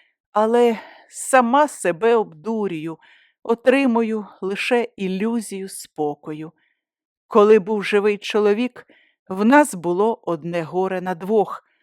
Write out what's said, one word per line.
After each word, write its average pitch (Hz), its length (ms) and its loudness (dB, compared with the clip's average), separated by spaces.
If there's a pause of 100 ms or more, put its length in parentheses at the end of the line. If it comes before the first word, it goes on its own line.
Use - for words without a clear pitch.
(320)
але 226 460 2 (300)
сама 262 600 2
себе 190 460 0
обдурюю, 170 840 -4 (440)
отримую 233 840 0 (140)
лише 226 560 -2
ілюзію 196 720 -4
спокою. 156 840 -10 (720)
Коли 220 320 6
був 202 260 -2
живий 208 340 0
чоловік, 208 680 -2 (420)
в 190 160 -4
нас 277 300 4
було 180 480 -2
одне 170 400 -6
горе 185 380 -4
на 185 140 -6
двох, 190 500 -2 (180)